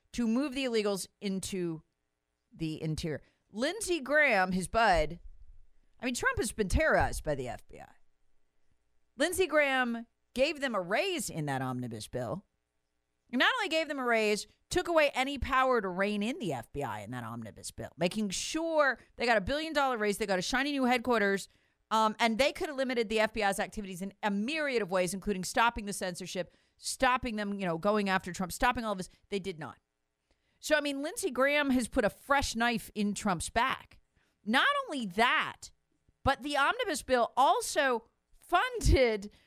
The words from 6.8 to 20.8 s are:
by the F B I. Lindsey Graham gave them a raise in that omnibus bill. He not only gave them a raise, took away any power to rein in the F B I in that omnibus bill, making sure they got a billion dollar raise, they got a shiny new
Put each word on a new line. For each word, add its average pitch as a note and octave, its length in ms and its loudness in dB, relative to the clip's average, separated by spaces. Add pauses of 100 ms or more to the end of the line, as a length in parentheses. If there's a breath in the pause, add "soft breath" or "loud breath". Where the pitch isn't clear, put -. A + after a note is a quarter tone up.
by D3+ 100 -2
the B2+ 140 -6
F G#2 220 -12
B - 100 -20
I. C2+ 60 -18 (1300)
Lindsey F4 300 0
Graham C4 600 0 (280)
gave C#4+ 260 2
them C4 140 -2
a G3 60 0
raise C4 480 -2
in D#3 180 -4
that C3+ 160 -2
omnibus B2 460 -6
bill. B2+ 360 -6 (840)
He A#3+ 80 -6
not E4+ 220 4
only G#4 100 -2
gave D#4+ 200 0
them C#4+ 100 -6
a B3+ 60 -4
raise, A3 420 2 (240 soft breath)
took F4+ 180 0
away D#4 260 4
any C4 240 -2
power C4 420 2
to G3 80 -4
rein G3+ 340 0
in B3+ 160 -4
the G3 140 -4
F A#2+ 220 -8
B C#3 80 -4
I G#2+ 180 -4
in G#2 120 -12
that B2 120 -8
omnibus A2+ 460 -12
bill, - 280 -12
making G3 320 0
sure D4+ 680 0 (180 soft breath)
they - 80 -4
got A#3+ 140 4
a G3+ 40 2
billion D4+ 300 -2
dollar C4+ 240 2
raise, G#3 220 0
they G#3+ 80 -2
got F#3+ 120 2
a F3+ 40 -2
shiny C4+ 300 0
new C4+ 120 0